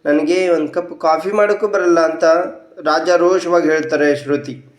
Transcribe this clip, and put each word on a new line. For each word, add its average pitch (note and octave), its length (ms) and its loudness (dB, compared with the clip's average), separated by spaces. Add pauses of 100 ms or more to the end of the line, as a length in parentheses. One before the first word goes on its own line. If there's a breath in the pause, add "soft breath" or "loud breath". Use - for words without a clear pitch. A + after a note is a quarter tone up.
"ನನಗೆ D#3 420 0
ಒಂದು D#3 200 0
ಕಪ್ E3+ 320 -8
ಕಾಫಿ D#3+ 300 0
ಮಾಡೋಕ್ಕೂ G#3 380 0
ಬರಲ್ಲ" F3 320 2
ಅಂತ D#3+ 240 0 (640)
ರಾಜಾರೋಷವಾಗಿ E3+ 840 2
ಹೇಳ್ತಾರೆ D3 480 0
ಶ್ರುತಿ. C3+ 480 -6 (140)